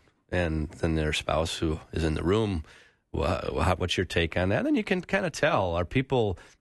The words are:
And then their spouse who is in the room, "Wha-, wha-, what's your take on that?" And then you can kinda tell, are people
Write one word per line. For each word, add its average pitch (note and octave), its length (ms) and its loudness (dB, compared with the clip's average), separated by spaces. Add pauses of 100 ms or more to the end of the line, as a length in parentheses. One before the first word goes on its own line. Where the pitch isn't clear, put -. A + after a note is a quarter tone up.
(300)
And D#2 380 0 (140)
then D#2+ 140 2
their D2+ 180 0
spouse - 440 -2
who D#2 220 -2 (140)
is D#2+ 100 -2
in D#2 120 2
the D#2+ 80 -4
room, F#2+ 420 0 (480)
"Wha-, D#2 400 0
wha-, E2 240 2
what's F2+ 200 -2
your F#2 80 0
take E2+ 300 0
on F2+ 140 2
that?" A2 80 2
And A3+ 100 -2
then D4+ 80 2
you G#3+ 80 2
can F#3 180 0
kinda F#3+ 280 -2
tell, A2 460 2
are F2 100 2
people B2 540 0 (220)